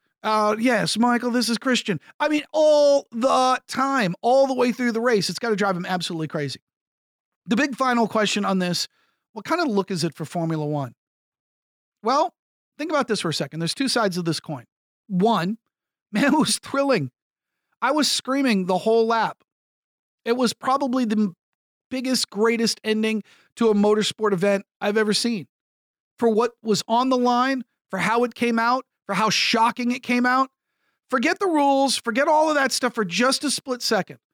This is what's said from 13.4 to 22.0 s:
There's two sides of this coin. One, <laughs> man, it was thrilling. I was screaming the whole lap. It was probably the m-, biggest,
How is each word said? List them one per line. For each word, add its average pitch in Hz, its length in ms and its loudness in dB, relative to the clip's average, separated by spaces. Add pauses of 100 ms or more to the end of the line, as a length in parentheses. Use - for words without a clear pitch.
There's 165 120 -4
two 269 140 -2
sides 214 280 0
of 180 100 -4
this 160 140 -2
coin. 135 260 -12 (420)
One, 196 500 0 (260)
<laughs> - 280 -20
man, 269 240 2
it - 20 4
was - 220 0
thrilling. 269 500 -2 (720)
I 247 100 0
was 302 200 2
screaming 254 560 0
the 185 100 0
whole 226 300 2
lap. 226 360 -2 (800)
It 233 100 0
was 247 200 0
probably 262 500 0
the 214 140 0
m-, 208 180 0 (540)
biggest, 254 400 -2